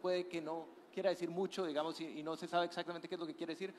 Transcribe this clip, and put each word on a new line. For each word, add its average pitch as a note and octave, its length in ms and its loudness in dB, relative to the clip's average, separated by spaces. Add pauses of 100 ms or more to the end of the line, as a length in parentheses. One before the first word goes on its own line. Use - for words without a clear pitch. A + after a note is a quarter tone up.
puede F3+ 260 4
que E3+ 140 -2
no D#3+ 240 -2 (260)
quiera F#3+ 200 4
decir E3+ 180 0
mucho, F3+ 360 0
digamos, D#3+ 360 0
y, E3 40 -2
y D3+ 180 -6
no D#3+ 140 0
se F3 100 -4
sabe F3 180 6
exactamente E3+ 420 -4
qué F#3 80 -4
es F3 60 -6
lo E3+ 60 -2
que D3+ 80 -6
quiere D#3+ 180 -4
decir, F#3+ 260 -4